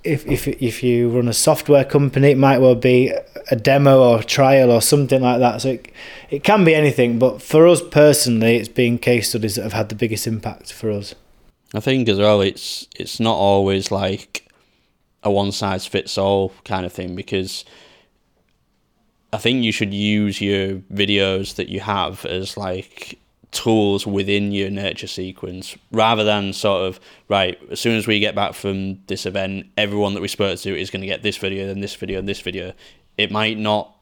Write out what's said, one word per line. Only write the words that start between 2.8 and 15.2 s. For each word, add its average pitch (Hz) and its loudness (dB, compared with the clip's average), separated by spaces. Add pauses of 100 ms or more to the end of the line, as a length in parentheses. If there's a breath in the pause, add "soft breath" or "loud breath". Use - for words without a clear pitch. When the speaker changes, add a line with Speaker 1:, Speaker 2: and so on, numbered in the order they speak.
Speaker 1:
a 131 2
demo 135 6
or 120 6
a 113 -4
trial 135 4
or 117 4
something 139 2
like 123 2
that. 123 2
So 135 -2
it, - -8 (380 loud breath)
it 143 -6
can 208 4
be 160 6
anything, 127 2
but 123 2
for 156 6
us 170 6
personally, 123 4
it's 107 -4
been 120 0
case 120 0
studies 107 -4
that 98 -6
have 110 -8
had 110 -4
the 113 -8
biggest 110 -4
impact - -8
for 110 -6
us. 101 -8 (580)
Speaker 2:
I 107 -4
think 131 0
as 98 0
well, 104 4
it's, - -4
it's - -10
not 113 0
always 98 2
like 98 -6 (760)